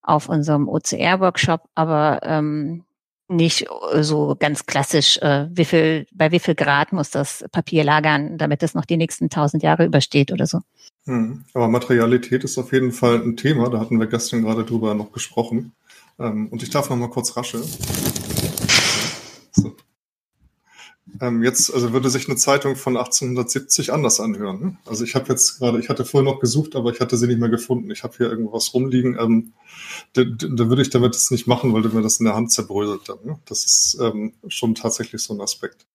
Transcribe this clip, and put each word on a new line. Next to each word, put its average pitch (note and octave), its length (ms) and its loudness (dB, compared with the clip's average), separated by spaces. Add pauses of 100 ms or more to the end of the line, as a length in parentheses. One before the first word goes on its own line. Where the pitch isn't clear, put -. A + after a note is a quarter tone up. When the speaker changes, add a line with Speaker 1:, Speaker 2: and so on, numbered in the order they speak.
Speaker 1:
auf D3+ 260 2
unserem D3 400 2
O-C-R-Workshop, F3+ 920 0 (120)
aber, D#3 480 2
ähm, D3+ 640 -2 (440)
nicht, E3 380 2 (260)
äh, D3+ 120 4
so D3 340 0
ganz D3 300 -2
klassisch, - 560 2
äh, C#3+ 260 2
wie F3 160 2
viel, D#3+ 460 2
bei D#3 200 2
wie F3 60 2
viel E3+ 160 2
Grad C#3+ 400 2
muss D#3 160 -2
das - 420 -6
Papier E3 320 0
lagern, D3+ 540 2
damit D3 240 0
es D#3+ 140 -2
noch E3 100 -2
die E3+ 120 0
nächsten D#3+ 340 -2
tausend D3 320 0
Jahre D#3+ 220 6
übersteht C#3+ 460 2
oder - 140 0
so. E3 140 -2 (460)
Speaker 2:
Hm, A#2+ 400 -2 (100)
aber A#2 120 2
Materialität A#2+ 760 2
ist C3 160 -6
auf B2 140 -6
jeden B2+ 180 2
Fall A#2 320 2
ein A#2 140 -2
Thema, B2+ 340 2
da A#2 80 -2
hatten A2+ 200 0
wir A2 60 2
gestern A#2 380 -2
gerade A2 200 0
drüber A2 300 -2
noch G#2 180 -6
gesprochen. A#2 600 -4 (460)
Ähm, G#2+ 300 -4
und A#2+ 160 -10
ich A#2+ 60 -12
darf C#3 200 -2
noch B2 60 -2
mal A#2+ 140 -4
kurz - 260 -6
rascheln. B2 300 -8 (1900)
So. - 240 -2 (1400)
Ähm, A#2+ 240 0
jetzt, B2+ 300 2
also A#2+ 180 0
würde B2+ 180 2
sich B2+ 200 -2
eine C3+ 80 -2
Zeitung C#3 400 2
von C3 180 -2
achtzehnhundertsiebzig B2 960 -2
anders C3+ 300 0
anhören, G2+ 400 -4
ne? F#3 240 -6
Also A#2 180 -6
ich A2+ 100 -6
hab B2+ 140 0
jetzt - 320 0
gerade, A#2+ 180 2
ich A#2 120 -4
hatte C3 160 -2
vorhin C#3 260 2
noch C3+ 80 -6
gesucht, C3+ 380 0
aber A#2 160 -2
ich - 80 -8
hatte A#2+ 160 0
sie A#2+ 100 2
nicht A#2 140 2
mehr A#2 80 2
gefunden. A#2 420 -4
Ich - 140 -12
hab A#2+ 100 -12
hier A#2 140 0
irgendwas A2+ 440 -4
rumliegen. B2+ 460 0
Ähm, A2+ 320 2 (640)
da, B2+ 100 4
da, B2+ 260 -4
da A#2 200 0
würde B2+ 140 4
ich - 60 -2
damit B2 260 4
das - 160 0
nicht A#2+ 160 -2
machen, A#2+ 260 2
weil A2 80 4
mir A2 200 0
das G#2+ 200 0
in A2+ 40 2
der G#2 100 2
Hand A#2 140 -2
zerbröselt G#2 600 -2
dann, - 160 -12
ne? D3 200 -10
Das - 200 -6
ist, - 360 2
ähm, G#2+ 340 -2 (120)
schon A#2 260 -2
tatsächlich - 480 -4
so - 120 -8
ein G2+ 80 -10
Aspekt. - 540 -10